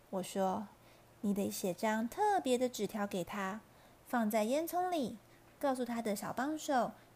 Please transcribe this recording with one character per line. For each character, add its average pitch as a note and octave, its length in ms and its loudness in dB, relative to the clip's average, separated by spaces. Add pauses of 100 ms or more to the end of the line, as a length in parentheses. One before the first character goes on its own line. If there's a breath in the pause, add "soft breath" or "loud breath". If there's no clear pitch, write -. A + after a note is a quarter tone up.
(100)
我 F#3 120 -2
说 F#3+ 440 0 (560 loud breath)
，“你 G3+ 100 2
得 G3+ 160 0
写 G3+ 240 -2
张 A3 360 0
特 G4+ 320 2
别 B3+ 180 2
的 B3+ 100 2
纸 A3+ 200 -4
条 G#3 180 -2
给 F#3+ 160 -2
他， G3 380 -6 (460 loud breath)
放 A#3 220 2
在 G#3+ 140 4
烟 C#4 240 2
囱 F4+ 220 0
里， C#4 280 -2 (440 loud breath)
告 C#4 120 2
诉 B3+ 120 -2
他 A#3 180 -4
的 G#3+ 140 0
小 - 160 -6
帮 D4+ 260 -2
手 C4 320 2 (260 loud breath)